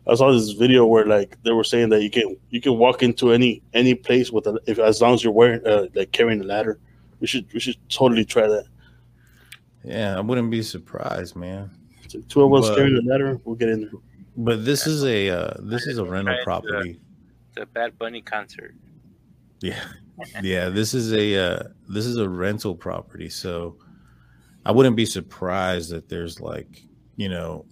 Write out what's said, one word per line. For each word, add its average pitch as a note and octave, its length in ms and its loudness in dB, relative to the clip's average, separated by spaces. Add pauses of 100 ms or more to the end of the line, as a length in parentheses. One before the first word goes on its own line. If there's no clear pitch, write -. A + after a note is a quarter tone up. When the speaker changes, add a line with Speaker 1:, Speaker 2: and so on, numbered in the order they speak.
Speaker 1:
I, - 40 0
I A#2+ 60 6
saw C3+ 160 6
this A2 200 2
video B2 340 6
where, A2 200 6
like, G#2 380 0
they A#2 80 0
were A2+ 120 2
saying A#2 260 2
that G#2+ 120 4
you G#2 80 -2
can, G2+ 260 -2 (140)
you A#2+ 100 -6
can B2+ 180 0
walk B2 240 4
into A#2+ 300 2
any, A#2+ 300 2 (120)
any B2 200 4
place B2 380 0
with G#2+ 140 0
a, G#2+ 200 -2
if, A2+ 120 -2
as A2 240 4
long B2 120 6
as A#2 80 0
you're A2+ 120 2
wearing, A#2 320 6
uh, G#2 280 4
like, G2 180 -4
carrying A2+ 280 2
a F#2+ 40 -8
ladder. G#2+ 360 -4 (400)
We A2+ 60 -6
should, A#2+ 260 -6
we A#2+ 80 -6
should B2 160 -6 (140)
totally A#2 340 2
try A2 240 2
that. G#2+ 160 0 (1200)
Speaker 2:
Yeah, G2+ 320 -6
I F#2+ 40 -4
wouldn't A#2 300 -2
be A2+ 120 -2
surprised, F2+ 760 -10
man. F#2+ 340 -12 (320)
Speaker 1:
It's - 120 -20
like - 140 -14
two C#3+ 140 4
of C3+ 120 6
us A#2+ 160 6
Speaker 2:
But G#2 60 0
Speaker 1:
carrying C#3 200 4
a A#2+ 120 0
ladder, C3+ 360 -2
we'll A#2 120 -8
get A#2 120 0
in A2 140 -2
there. G#2 80 -12 (460)
Speaker 2:
But A2+ 280 -2
this C#3 220 0
is D3+ 180 -2
a, G#2 260 0
uh, E2+ 300 -4
this A2+ 260 -8
is B2+ 120 -8
a G2 60 -4
rental G2 300 -4
Speaker 3:
Trying B2 40 -6
to, B2 60 -8
Speaker 2:
property. F#2 560 -6 (540)
Speaker 3:
the G#2+ 120 -12
Bad A#2 320 -8
Bunny A2+ 240 -12
concert. - 520 -12 (840)
Speaker 2:
Yeah, - 240 -8 (580)
yeah. F#2 280 -2
This G#2+ 240 -2
is A2+ 180 -4
a, G#2 240 2
uh, F2 260 -2 (260)
this G#2+ 180 -6
is A#2+ 100 -4
a G#2 120 -2
rental F#2+ 460 -6
property, E2+ 560 -14
so E2+ 460 -10 (920)
I G#2 60 0
wouldn't B2 240 4
be A2 100 0
surprised F#2 840 -6
that E2 200 -12
there's, E2+ 300 -10
like, D#2 420 -14 (340)
you G2+ 140 -6
know, E2 420 -10